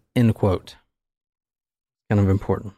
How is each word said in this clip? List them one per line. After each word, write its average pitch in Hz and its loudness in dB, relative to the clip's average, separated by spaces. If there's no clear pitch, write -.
end 113 2
quote. - -2
Kind 101 2
of 98 2
important. 101 -2